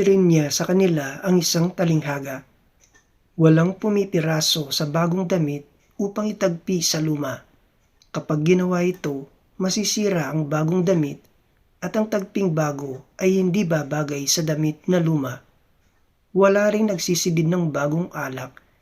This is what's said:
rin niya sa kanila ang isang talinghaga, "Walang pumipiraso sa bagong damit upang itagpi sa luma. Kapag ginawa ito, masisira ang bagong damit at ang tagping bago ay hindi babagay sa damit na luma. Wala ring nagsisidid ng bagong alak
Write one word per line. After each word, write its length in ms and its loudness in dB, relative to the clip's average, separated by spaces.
rin 240 6
niya 160 4
sa 160 -2
kanila 560 0
ang 160 2
isang 400 0
talinghaga, 720 -2
"Walang 480 4
pumipiraso 880 -2
sa 160 -4
bagong 400 -2
damit 400 -2
upang 320 -4
itagpi 480 -2
sa 240 -2
luma. 400 -4
Kapag 320 -2
ginawa 400 2
ito, 400 -6
masisira 720 -2
ang 160 -2
bagong 400 0
damit 320 0
at 160 -4
ang 80 0
tagping 480 -2
bago 480 -4
ay 240 2
hindi 240 2
babagay 560 -2
sa 160 0
damit 480 -2
na 160 2
luma. 400 -2
Wala 400 4
ring 160 2
nagsisidid 640 0
ng 240 0
bagong 400 0
alak 480 -10